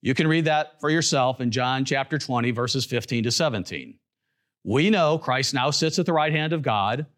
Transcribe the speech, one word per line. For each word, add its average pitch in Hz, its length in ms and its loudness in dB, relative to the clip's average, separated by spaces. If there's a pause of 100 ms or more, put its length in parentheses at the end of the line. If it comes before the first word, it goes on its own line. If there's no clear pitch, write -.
You 131 100 0
can 160 120 2
read 160 200 2
that 151 340 -2
for 147 100 0
yourself 135 500 0
in 120 120 -2
John 131 320 0
chapter 135 340 -2
twenty, 123 320 0
verses 120 340 -2
fifteen 120 380 -2
to 113 80 0
seventeen. 95 680 -4 (640)
We 143 260 2
know 165 280 4
Christ 131 360 -2
now 135 160 0
sits 160 280 0
at 175 80 0
the 175 60 0
right 156 200 2
hand 156 200 0
of 160 100 -2
God. 113 440 0 (120)